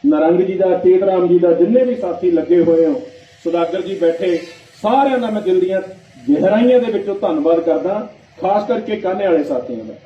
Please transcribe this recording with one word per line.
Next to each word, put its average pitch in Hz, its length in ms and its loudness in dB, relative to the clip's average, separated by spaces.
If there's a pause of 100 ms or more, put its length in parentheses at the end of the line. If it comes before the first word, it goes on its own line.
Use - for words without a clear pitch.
ਨਰੰਗ 170 340 2
ਜੀ 185 120 0
ਦਾ, 180 320 0
ਚੇਤ 185 180 4
ਰਾਮ 185 260 2
ਜੀ 175 100 4
ਦਾ, 170 140 4
ਜਿੰਨੇ 214 320 2
ਵੀ 247 100 -2
ਸਾਥੀ 180 360 -4
ਲੱਗੇ 165 300 2
ਹੋਏ 165 260 4
ਹੋ, 139 160 -2 (420)
ਸੁਦਾਗਰ 170 380 -4
ਜੀ 190 120 -8
ਬੈਠੇ, 170 420 -2 (460)
ਸਾਰਿਆਂ 262 360 0
ਦਾ 226 120 -4
ਮੈਂ 214 120 -4
ਦਿਲ 185 180 0
ਦੀਆਂ 185 200 -2 (520)
ਗਹਿਰਾਈਆਂ 240 480 4
ਦੇ 226 120 -4
ਵਿੱਚੋਂ 196 220 -4
ਧੰਨਵਾਦ 165 460 0
ਕਰਦਾ, 185 480 -2 (320)
ਖਾਸ 202 280 -2
ਕਰਕੇ 220 280 -4
ਕਾਹਨੇ 196 300 -4
ਵਾਲੇ 156 180 2
ਸਾਥੀਆਂ 117 400 -6
ਦਾ। 110 100 -16 (120)